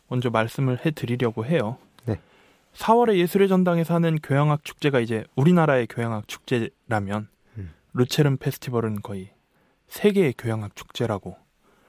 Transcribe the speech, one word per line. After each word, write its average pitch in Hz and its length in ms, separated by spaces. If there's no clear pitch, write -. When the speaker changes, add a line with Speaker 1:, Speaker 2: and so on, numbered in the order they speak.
Speaker 1:
먼저 127 220
말씀을 123 540
해드리려고 120 640
해요. 131 320
Speaker 2:
네. 107 160
Speaker 1:
사월에 226 460
예술의 190 300
전당에서 175 460
하는 165 280
교향악 147 420
축제가 135 360
이제 113 240
우리나라의 143 500
교향악 117 420
축제라면 107 1000
Speaker 2:
음. 87 140
Speaker 1:
루체른 135 440
페스티벌은 113 640
거의 98 280
세계의 196 500
교향악 110 380
축제라고 107 600